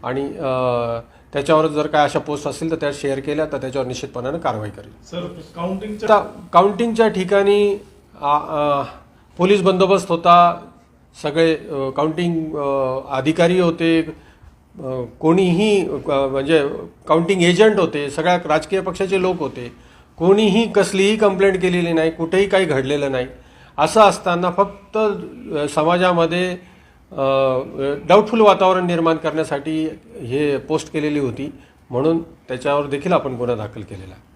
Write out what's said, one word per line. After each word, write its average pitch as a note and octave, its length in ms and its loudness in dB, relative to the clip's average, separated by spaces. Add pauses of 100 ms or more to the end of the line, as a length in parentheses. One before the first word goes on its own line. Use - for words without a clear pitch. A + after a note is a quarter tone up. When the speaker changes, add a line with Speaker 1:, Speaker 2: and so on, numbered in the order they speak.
Speaker 1:
आणि, C3+ 200 -4
अ, C#3+ 220 -8 (840)
त्याच्यावर D#3 340 2
जर D3+ 200 -2
काय D3+ 180 4
अशा D3 140 0
पोस्ट D3 280 -6
असतील - 240 -6
तर D#3+ 60 -4
त्या D3 180 -2
शेअर C#3 260 -4
केल्या D3+ 260 -4
तर D3 100 -8
त्याच्यावर B2+ 320 -6
निश्चितपणाने B2+ 500 -8
कारवाई A2 320 -4
करेल. - 200 -18 (140)
Speaker 2:
सर, F3 360 -12 (160)
काउंटिंगच्या G#3 600 0
Speaker 1:
आता - 360 -4
काउंटिंगच्या G#3+ 560 2
ठिकाणी, G3+ 760 2 (360)
आ, D3 180 2
आ, D3 440 -2 (560)
पोलीस F#3+ 240 4
बंदोबस्त F#3 480 2
होता, E3+ 500 4 (600)
सगळे, D#3+ 320 2
अ, C3+ 420 -6
काउंटिंग, D#3+ 600 -2
अ, C#3 420 -2 (180)
अधिकारी E3+ 440 2
होते, E3 420 2 (760)
अ, C3 240 -8 (180)
कोणीही, F#3 680 2
अ, C#3 380 -2
म्हणजे C#3 420 0 (400)
काउंटिंग E3+ 340 2
एजंट G3 360 6
होते, C#3+ 320 -2
सगळ्या F3 360 0
राजकीय D#3 340 0
पक्षाचे F#3 420 -4
लोक F3+ 160 -2
होते, B2 540 -12 (240)
कोणीही G#3 560 4
कसलीही G3 440 2
कंप्लेंट G3 460 2
केलेली F3 300 0
नाही, D#3+ 180 0
कुठेही E3+ 380 0
काही F#3+ 160 2
घडलेलं C#3 480 -2
नाही. B2+ 140 -4 (520)
असं D#3+ 220 2
असताना F3+ 500 2
फक्त, G3 460 -4
अ, F3 800 -4
समाजामध्ये, F3 760 2 (640)
अ, C3+ 100 -6 (840)
डाऊटफुल G#3+ 360 4
वातावरण F#3 460 4
निर्माण E3 300 0
करण्यासाठी D#3 720 -4 (320)
हे C#3 380 -2
पोस्ट D#3 340 -4
केलेली D3 260 -2
होती, C3 340 -4 (380)
म्हणून D#3+ 320 0
त्याच्यावर C#3+ 640 -4
देखील D3 260 -2
आपण C#3 220 0
गुन्हा A#2+ 220 -4
दाखल G#2 260 -10
केलेला F#2 320 -16
आहे. - 220 -20